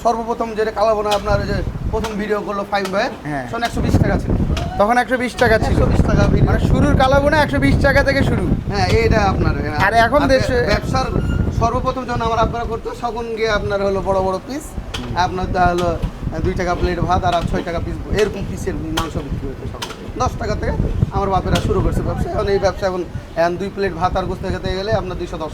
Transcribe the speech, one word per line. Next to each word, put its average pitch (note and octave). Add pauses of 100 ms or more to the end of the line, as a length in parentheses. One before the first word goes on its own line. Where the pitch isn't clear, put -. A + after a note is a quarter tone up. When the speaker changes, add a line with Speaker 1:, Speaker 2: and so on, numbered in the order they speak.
Speaker 1:
সর্বপ্রথম A3+
যেটা G#3+
কালো G#3
ভুনা G#3
আপনার G3+
ওই G3
যে G3+ (380)
প্রথম A3
ভিডিও G#3
করলো G3+
ফাহিম G3
ভাই, A3+ (140)
Speaker 2:
হ্যাঁ। C#3+
Speaker 1:
তখন A#3
একশো A3+
বিশ - (100)
টাকা G3
ছিল। - (460)
Speaker 2:
তখন A3
একশো B3
বিশ A#3+
টাকা A3
ছিল? C#4
Speaker 1:
একশো -
বিশ -
টাকা G#3
ভিডিও। -
Speaker 2:
মানে -
শুরুর C#4
কালো C4+
ভুনা D4
একশো C#4
বিশ C#4
টাকা C#4
থেকে C#4
শুরু? B3+ (220)
Speaker 1:
হ্যাঁ, F#3+
এইটা A3
আপনার, G3
হ্যাঁ। D3+
Speaker 2:
আর G3
এখন A#3
Speaker 1:
আর C#4
Speaker 2:
দেশে C4
Speaker 1:
ব্যবসার G#3 (540)
সর্বপ্রথম B3
যখন A#3+
আমার A3+
আপনারা A#3
করতো, A3+ (120)
তখন A#3 (100)
গিয়ে A3
আপনার G3+
হলো G3
বড় F#3+
বড় F#3+
পিস, C4+ (540)
আপনার F#3
তা F3+
হলো F3 (460)
দুই F#3
টাকা F3+
প্লেট F3
ভাত F3+
আর F3
ছয় F3+
টাকা E3+
পিস, E3+
এরকম G3+ (100)
পিসের F#3
মাংস D#3+
বিক্রি C#3+
হতো -
সব। - (380)
দশ B3
টাকা G#3+
থেকে A3+ (380)
আমার G3
বাপেরা F#3
শুরু G3
করছে -
ব্যবসা। -
এখন G3+
এই G3
ব্যবসা G3
এখন, F#3 (320)
এখন E3+
দুই G3
প্লেট G3
ভাত F3
আর F#3
গোস্ত F#3
খেতে F#3
গেলে G3
আপনার F3+
দুইশো F3
দশ D#3